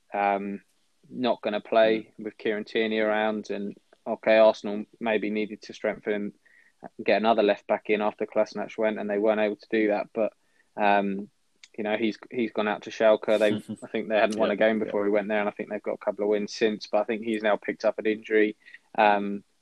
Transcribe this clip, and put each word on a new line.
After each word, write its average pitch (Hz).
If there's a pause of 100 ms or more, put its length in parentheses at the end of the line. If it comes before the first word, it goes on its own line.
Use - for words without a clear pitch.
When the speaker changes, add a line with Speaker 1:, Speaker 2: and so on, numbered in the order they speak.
(140)
Speaker 1:
Um, 101 (480)
not 123
gonna 104
play 110
Speaker 2:
Mm. 110
Speaker 1:
with 110
Kieran 107
Tierney 110
around, 107
and 101 (320)
okay, 110
Arsenal 107 (160)
maybe 107
needed 107
to 113
strengthen, 104 (720)
get 104
another 110
left 101
back 107
in 104
after 107
Kolasinac 104
went, 107
and 104
they 104
weren't 107
able 104
to -
do 110
that. 101
But, 110 (460)
um, 202 (480)
you -
know, 104
he's, 110 (140)
he's 117
gone 107
out 101
to -
Schalke. 107
They, 107
Speaker 2:
<laughs> 107
Speaker 1:
I -
think 110
they 110
hadn't 107
won 107
Speaker 2:
Yeah, 104
Speaker 1:
a 101
game 110
Speaker 2:
yeah. 107
Speaker 1:
before 104
he 101
went 104
there, 107
and 104
I -
think 101
they've 104
got 107
a -
couple 104
of 104
wins 104
since. 107
But 107
I -
think 110
he's 110
now 104
picked -
up 107
an 104
injury. 107 (420)
Um, 101 (180)